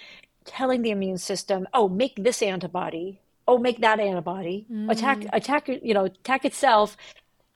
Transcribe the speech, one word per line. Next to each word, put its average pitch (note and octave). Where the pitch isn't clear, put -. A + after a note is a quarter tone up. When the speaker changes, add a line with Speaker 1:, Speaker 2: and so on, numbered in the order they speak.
Speaker 1:
telling B3+
the A3+
immune F#3+
system, F#3
"Oh, G#3+
make G#3
this G#3
antibody. F3+
Oh, B3
make A#3+
that A3
antibody. F#3
Attack, A3
Speaker 2:
Mm. G#3
Speaker 1:
attack, C#4
you B3
know, G3
attack B3+
itself," A3